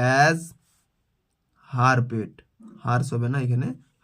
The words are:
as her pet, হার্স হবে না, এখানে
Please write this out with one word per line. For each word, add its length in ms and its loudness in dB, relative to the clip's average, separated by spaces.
as 140 2
her 240 4
pet, 240 -6
হার্স 300 -2
হবে 200 -2
না, 120 -2
এখানে 220 -2